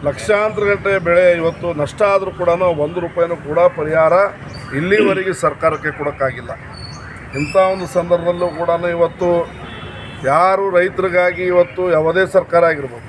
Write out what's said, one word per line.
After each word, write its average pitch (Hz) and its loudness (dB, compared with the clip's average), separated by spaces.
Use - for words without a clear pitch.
ಲಕ್ಷಾಂತರ 208 0
ಗಟ್ಟಲೆ 196 0
ಬೆಳೆ 175 4
ಇವತ್ತು 165 -2
ನಷ್ಟ - -4
ಆದರೂ 190 0
ಕೂಡ 175 2
ಒಂದು 170 -4
ರೂಪಾಯಿನೂ 170 -2
ಕೂಡ 156 0
ಪರಿಹಾರ 160 2
ಇಲ್ಲಿವರೆಗೆ 190 2
ಸರ್ಕಾರಕ್ಕೆ 151 0
ಕೊಡೋಕ್ಕಾಗಿಲ್ಲ. 131 -4
ಇಂಥ - -4
ಒಂದು 185 -8
ಸಂದರ್ಭದಲ್ಲೂ 175 0
ಕೂಡ 170 -2
ಇವತ್ತು 170 0
ಯಾರು 190 4
ರೈತರಿಗಾಗಿ 180 0
ಇವತ್ತು 175 2
ಯಾವುದೇ 165 2
ಸರ್ಕಾರ 170 4
ಆಗಿರ್ಬೋದು 127 -8